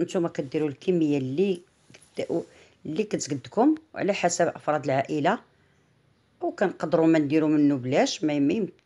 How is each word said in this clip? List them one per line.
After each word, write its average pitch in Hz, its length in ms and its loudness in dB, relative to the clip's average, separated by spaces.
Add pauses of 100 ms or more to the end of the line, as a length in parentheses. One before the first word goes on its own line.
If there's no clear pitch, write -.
نتوما 170 280 -2
كديروا 156 400 -4
الكميه 151 500 0
اللي 165 440 -2 (300)
كت-، - 520 -6 (420)
اللي 156 180 -4
كتقدكم 202 680 0 (200)
وعلى 196 180 -2
حسب 175 340 0
افراد 151 380 -4
العائله، 147 540 0 (1000)
وكنقدروا 170 680 0
ما 160 120 6
نديروا 156 300 2
منه 147 280 4
بلاش، 139 480 0
ما 151 80 0
يم-، 151 360 0 (180)